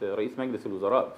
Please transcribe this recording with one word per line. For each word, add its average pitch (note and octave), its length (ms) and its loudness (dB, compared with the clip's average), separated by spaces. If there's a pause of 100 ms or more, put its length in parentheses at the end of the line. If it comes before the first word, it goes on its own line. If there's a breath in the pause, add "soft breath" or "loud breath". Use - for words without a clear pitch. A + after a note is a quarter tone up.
رئيس G#2 340 0
مجلس C3 280 -4
الوزراء G2+ 520 2